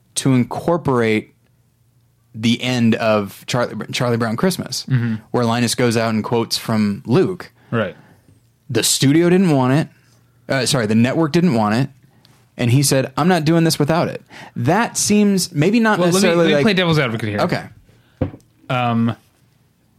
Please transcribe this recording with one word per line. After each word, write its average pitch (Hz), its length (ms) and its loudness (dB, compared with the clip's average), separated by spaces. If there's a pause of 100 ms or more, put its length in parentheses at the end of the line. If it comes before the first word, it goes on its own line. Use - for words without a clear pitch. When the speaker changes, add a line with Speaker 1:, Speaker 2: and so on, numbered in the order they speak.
(160)
Speaker 1:
to 139 160 0
incorporate 123 1000 0 (1000)
the 113 280 0
end 120 320 0
of 107 520 -2
Char-, 120 280 -4 (180)
Charlie 120 240 -2
Brown 113 200 -4
Christmas, - 500 -4
Speaker 2:
Mm-hmm. 117 300 -2 (160)
Speaker 1:
where 123 120 0
Linus 117 300 0
goes 120 220 0
out 113 180 0
and 107 100 -2
quotes 117 320 -2
from 107 500 -2
Luke. 117 460 -2 (180)
Speaker 2:
Right. 104 240 -4 (760)
Speaker 1:
The 113 120 -2
studio 156 460 2
didn't 180 220 4
want 131 240 2
it. 147 140 0 (600)
Uh, 131 180 -2
sorry, 120 200 0
the 107 80 0
network 135 380 2
didn't 170 220 2
want 107 200 0
it. 135 160 -2 (680)
And 120 140 -2
he 139 120 4
said, 135 340 0
"I'm 151 120 0
not 170 160 2
doing 165 200 2
this 160 140 0
without 151 300 0
it." - 140 -12 (340)
That 165 420 0
seems 202 540 0
maybe 190 280 2
not 220 180 2
Speaker 2:
Well, 180 100 2
let 170 60 0
me, 190 60 2
Speaker 1:
necessarily 175 240 2
Speaker 2:
let 165 40 2
me 156 80 2
Speaker 1:
like 143 80 2
Speaker 2:
play 214 100 2
devil's 170 240 2
advocate 113 320 -2
here. 104 100 -4
Speaker 1:
Okay. 139 260 -4 (1000)
Speaker 2:
Um, 117 480 -2 (800)